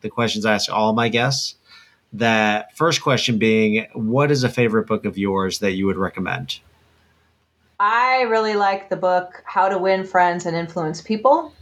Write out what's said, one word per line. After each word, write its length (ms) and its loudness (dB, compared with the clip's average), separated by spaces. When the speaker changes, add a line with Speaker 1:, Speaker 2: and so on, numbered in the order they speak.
Speaker 1:
the 80 -10
questions 360 -2
I 100 4
ask 160 -4
all 220 2
my 160 0
guests. 460 -2
That 640 0
first 260 0
question 360 0
being, 560 2
what 380 0
is 120 0
a 60 0
favorite 380 0
book 180 -2
of 120 -6
yours 420 -2
that 140 -2
you 120 -2
would 120 0
recommend? 640 -6
Speaker 2:
I 440 2
really 320 0
like 340 0
the 60 -4
book 500 -2
How 240 2
to 80 -2
Win 260 0
Friends 440 2
and 100 -2
Influence 420 -4
People 640 2